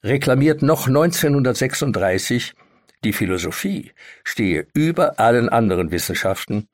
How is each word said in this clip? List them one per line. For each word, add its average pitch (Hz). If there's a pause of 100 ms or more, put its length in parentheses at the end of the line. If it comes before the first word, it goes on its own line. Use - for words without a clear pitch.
reklamiert 139
noch 147
neunzehnhundertsechsunddreißig, 127 (500)
die 104
Philosophie 92 (300)
stehe 90
über 160
allen 117
anderen 92
Wissenschaften 95